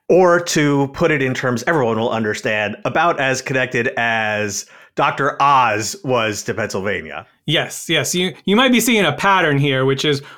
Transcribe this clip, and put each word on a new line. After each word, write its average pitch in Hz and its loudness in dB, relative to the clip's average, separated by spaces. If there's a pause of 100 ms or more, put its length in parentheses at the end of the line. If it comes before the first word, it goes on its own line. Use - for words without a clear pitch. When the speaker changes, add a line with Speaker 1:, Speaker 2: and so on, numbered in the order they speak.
Speaker 1:
Or 170 6
to 143 0
put 156 0
it 147 0
in 131 -2
terms 123 -2
everyone 123 0
will 117 0
understand, 107 -2
about 165 0
as 131 -2
connected 127 -2
as 107 -2 (300)
Doctor 143 -2
Oz 123 2
was 110 -2
to 117 -4
Pennsylvania. 95 -6 (200)
Speaker 2:
Yes, 151 -4
yes. 151 -2
You, 180 -4
you 190 2
might 254 4
be 233 4
seeing 226 2
a 147 2
pattern 180 2
here, 135 0
which 135 0
is 147 0 (160)